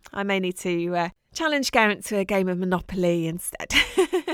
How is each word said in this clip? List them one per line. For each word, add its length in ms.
I 100
may 160
need 200
to, 360
uh, 140
challenge 380
Geraint 320
to 140
a 60
game 240
of 80
Monopoly 720
instead. 460